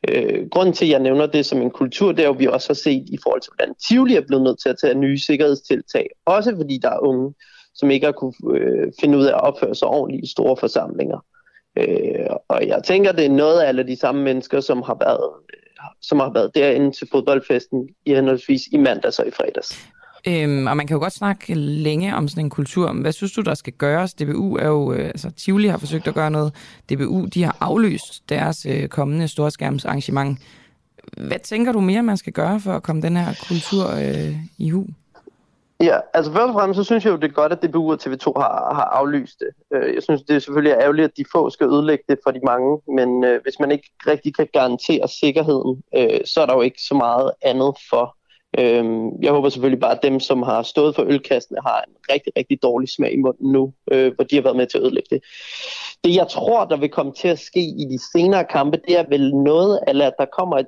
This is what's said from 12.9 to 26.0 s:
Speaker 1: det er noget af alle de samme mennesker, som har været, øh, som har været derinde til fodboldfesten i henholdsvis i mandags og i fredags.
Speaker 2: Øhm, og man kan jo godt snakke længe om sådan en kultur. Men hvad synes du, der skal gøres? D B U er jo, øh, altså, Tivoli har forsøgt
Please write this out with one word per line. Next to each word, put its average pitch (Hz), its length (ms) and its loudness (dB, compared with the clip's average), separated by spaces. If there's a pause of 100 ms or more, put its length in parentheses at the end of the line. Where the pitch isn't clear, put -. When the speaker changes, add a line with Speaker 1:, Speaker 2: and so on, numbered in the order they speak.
Speaker 1:
det 165 120 2
er 139 60 2
noget 151 300 4
af 151 80 2
alle 127 180 0
de 127 100 -6
samme 139 260 -2
mennesker, 135 380 -2
som 127 220 -2
har 120 180 -4
været, 113 300 0 (240)
øh, - 40 -20 (440)
som - 180 0
har 135 120 -2
været 110 220 0
derinde 139 380 2
til - 200 -12
fodboldfesten 131 760 0 (180)
i 143 80 2
henholdsvis 131 480 2 (100)
i 151 40 0
mandags - 420 2
og - 80 0
i - 40 -4
fredags. - 580 -6 (400)
Speaker 2:
Øhm, 147 380 0
og 131 100 -2
man 147 100 -4
kan 156 80 -2
jo 143 60 0
godt 180 120 -4
snakke 202 420 -4
længe 151 600 -2
om 147 140 -2
sådan 156 160 -4
en 143 60 -2
kultur. 156 420 -2
Men 127 100 -4
hvad 156 100 -2
synes 196 200 -6
du, - 80 -4
der 147 140 -2
skal - 180 -12
gøres? 160 420 -2
D 147 120 -6
B - 80 -4
U 190 220 -2
er - 100 -2
jo, 143 260 0
øh, 135 140 -4
altså, - 240 -10
Tivoli 202 380 0
har 180 100 0
forsøgt 151 300 -6